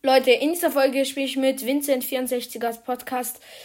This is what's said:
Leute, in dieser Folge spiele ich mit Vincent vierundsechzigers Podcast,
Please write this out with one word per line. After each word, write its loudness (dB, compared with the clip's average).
Leute, 6
in 4
dieser 0
Folge 2
spiele -4
ich -6
mit 0
Vincent 0
vierundsechzigers -4
Podcast, -6